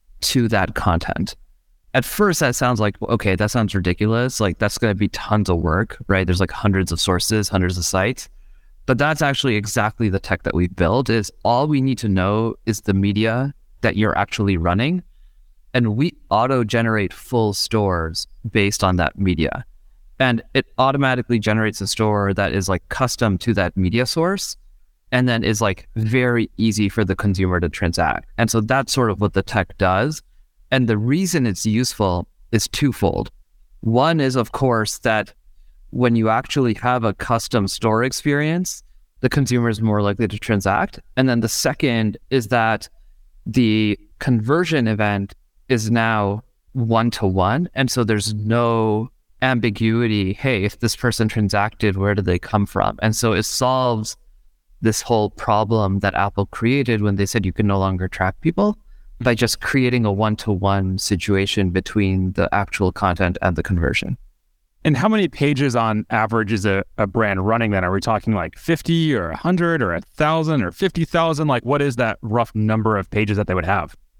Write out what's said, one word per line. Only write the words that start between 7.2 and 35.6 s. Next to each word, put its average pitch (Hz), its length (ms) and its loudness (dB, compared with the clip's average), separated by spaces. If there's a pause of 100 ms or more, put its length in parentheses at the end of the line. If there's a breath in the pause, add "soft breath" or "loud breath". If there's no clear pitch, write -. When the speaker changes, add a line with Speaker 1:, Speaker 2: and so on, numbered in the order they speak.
Speaker 1:
hundreds 90 280 0
of 87 60 -4
sites. 98 460 -2 (560)
But 127 120 2
that's 151 240 0
actually 135 340 0
exactly 104 540 -2
the 98 100 0
tech - 240 -4
that - 120 -4
we've 87 200 0
built, 113 360 0
is 110 200 0 (120)
all 123 240 0
we 147 120 0
need 131 200 0
to 110 100 -2
know 101 460 0 (100)
is 110 160 -2
the 98 140 0
media 110 580 0 (280)
that 110 140 0
you're 104 220 2
actually 101 400 0
running. 110 460 0 (720)
And 113 200 2
we 147 220 0 (140)
auto-generate 113 840 2
full 110 400 -2
stores 90 720 -2 (220)
based 101 340 0
on 92 120 4
that 87 240 0
media. 87 440 0 (540)
And 123 240 0 (140)
it 135 100 0 (140)
automatically 131 580 0
generates 107 440 0
a 95 60 -4
store 104 460 0
that 98 200 -2
is, 92 140 0
like, 95 220 -2
custom 113 500 -2
to 117 140 -2
that 92 240 -2
media 113 300 0
source 180 500 -2 (540)
and 123 180 2
then 117 140 0
is, 104 180 0
like, 98 340 -2
very 120 600 0
easy 107 320 2
for 107 160 0
the 92 100 -2
consumer 92 440 0
to 85 100 0
transact. - 580 -2 (120)
And 113 100 2
so 117 100 0
that's 123 320 -2
sort 120 200 0
of 90 100 -4
what 104 120 0
the 98 100 0
tech - 340 -4
does. 101 460 0 (480)
And 127 160 2
the 110 100 2
reason 147 480 0
it's 98 200 -2
useful 107 640 0 (240)
is - 160 2
twofold. - 640 -2 (500)
One 135 380 2
is, 131 160 0
of 117 160 0
course, 117 480 0
that 107 340 -2 (580)